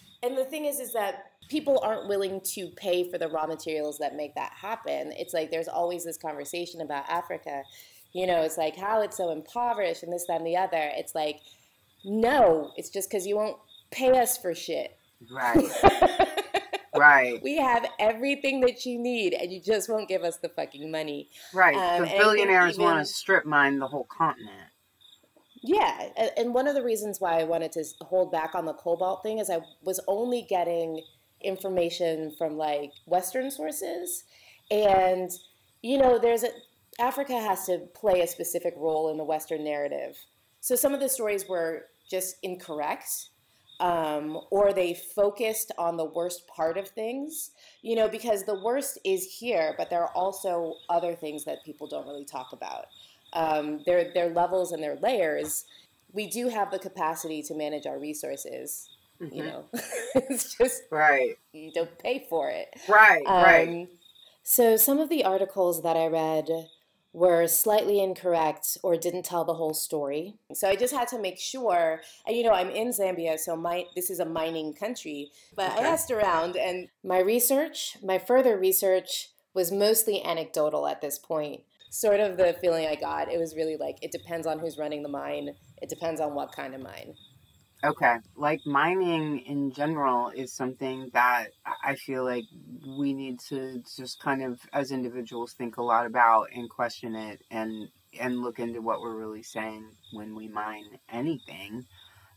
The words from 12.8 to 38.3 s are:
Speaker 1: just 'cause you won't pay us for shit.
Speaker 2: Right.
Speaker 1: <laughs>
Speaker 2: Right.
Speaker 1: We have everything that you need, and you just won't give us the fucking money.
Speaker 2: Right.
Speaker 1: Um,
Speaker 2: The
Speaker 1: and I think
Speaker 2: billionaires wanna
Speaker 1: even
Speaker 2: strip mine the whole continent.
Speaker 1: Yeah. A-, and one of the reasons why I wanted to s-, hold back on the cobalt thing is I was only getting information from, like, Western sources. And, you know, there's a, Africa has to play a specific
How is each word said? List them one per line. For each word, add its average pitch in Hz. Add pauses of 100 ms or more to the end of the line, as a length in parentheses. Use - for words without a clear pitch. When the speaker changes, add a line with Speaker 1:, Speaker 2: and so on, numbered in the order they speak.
Speaker 1:
just 196
'cause 190
you 202
won't 214 (340)
pay 254
us 233
for 175
shit. - (320)
Speaker 2:
Right. 123 (120)
Speaker 1:
<laughs> - (680)
Speaker 2:
Right. 135
Speaker 1:
We 294
have 247 (140)
everything 262
that 240
you 240
need, 233
and 175
you 185
just 202
won't 214
give 185
us 170
the 165
fucking 151
money. 151 (240)
Speaker 2:
Right. 180
Speaker 1:
Um, 190
Speaker 2:
The 180
Speaker 1:
and 175
I -
think 190
Speaker 2:
billionaires 196
wanna -
Speaker 1:
even -
Speaker 2:
strip -
mine 143
the 135
whole 139
continent. 107 (880)
Speaker 1:
Yeah. 262
A-, 220
and 233
one 262
of 285
the 262
reasons 214
why 170
I 160
wanted 160
to 165
s-, 156
hold 180
back 160
on 175
the 156
cobalt 180
thing 220
is 196
I 165 (220)
was 190
only 240
getting 170 (380)
information 175
from, 156
like, 147 (140)
Western 185
sources. 320 (480)
And, 185 (500)
you 262
know, 254
there's 233
a, 233 (500)
Africa 269
has 202
to 180 (140)
play 185
a 170
specific 170